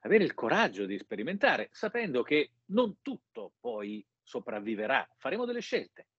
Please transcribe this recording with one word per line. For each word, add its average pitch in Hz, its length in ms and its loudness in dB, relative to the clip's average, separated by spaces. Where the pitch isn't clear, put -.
avere 202 220 4
il 135 100 -2
coraggio 117 500 2
di 98 140 -4
sperimentare, 139 720 0
sapendo 208 500 -2
che 151 280 2
non 214 360 2
tutto - 580 -10
poi 107 440 -6
sopravviverà. 107 960 -2
Faremo 196 280 -2
delle 240 160 -4
scelte - 480 -6